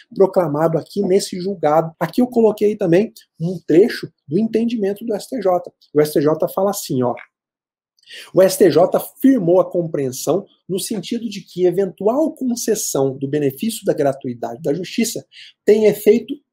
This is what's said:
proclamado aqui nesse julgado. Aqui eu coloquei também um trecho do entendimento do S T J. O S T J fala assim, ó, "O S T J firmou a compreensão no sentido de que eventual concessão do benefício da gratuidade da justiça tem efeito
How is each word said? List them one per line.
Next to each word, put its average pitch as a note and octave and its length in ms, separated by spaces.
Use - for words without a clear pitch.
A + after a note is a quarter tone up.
proclamado E3 600
aqui D3+ 240
nesse G3 380
julgado. D#3+ 600
Aqui F3 220
eu B3 60
coloquei G#3+ 500
também G3 360
um E3+ 280
trecho F3+ 420
do D3+ 140
entendimento A3 680
do A#3 80
S G3 160
T C4 120
J. F3+ 300
O D3 80
S D3+ 120
T E3 80
J D#3 260
fala G3 240
assim, C#3 320
ó, A#2+ 100
"O E3+ 80
S F#3 160
T G3+ 120
J E3 300
firmou F#3+ 380
a F3+ 100
compreensão E3 760
no F3+ 120
sentido A3+ 480
de G3 140
que F3+ 240
eventual G3 680
concessão G3+ 840
do C#3 100
benefício D3 560
da G#3+ 100
gratuidade B2 680
da D3+ 120
justiça F3+ 520
tem G#3+ 220
efeito G#3+ 460